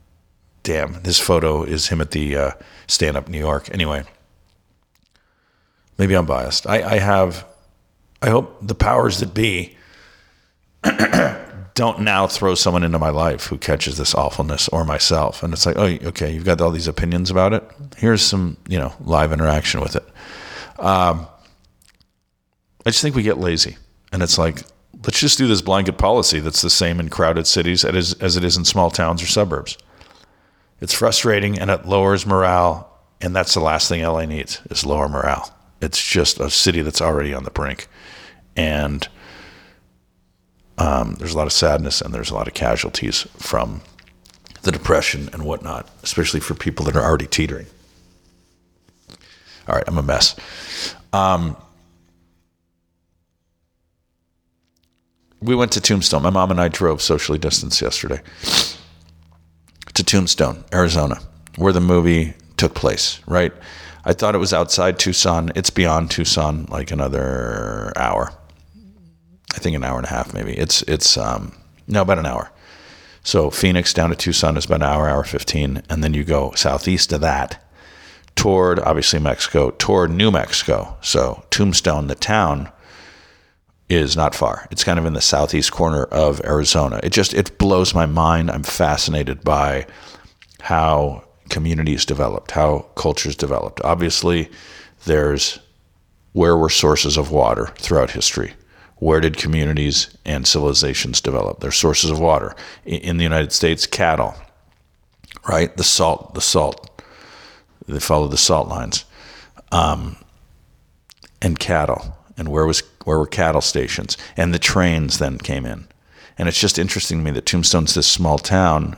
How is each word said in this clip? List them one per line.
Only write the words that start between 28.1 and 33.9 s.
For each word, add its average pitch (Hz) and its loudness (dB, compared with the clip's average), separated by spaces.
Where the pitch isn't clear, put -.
as 90 -2
it 87 0
is 87 2
in 87 -2
small 85 2
towns 85 -2
or 87 -6
suburbs. 82 -2
It's - -4
frustrating 104 2
and 98 0
it 90 -2
lowers 98 2
morale, 90 2
and 92 -4
that's 92 0
the 95 0
last 78 0
thing 85 -2